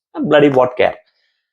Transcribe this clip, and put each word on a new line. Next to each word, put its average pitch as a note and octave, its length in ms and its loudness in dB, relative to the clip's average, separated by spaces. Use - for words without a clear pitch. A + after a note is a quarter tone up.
Bloody D3+ 320 2
what C3+ 100 0
care. B2+ 360 0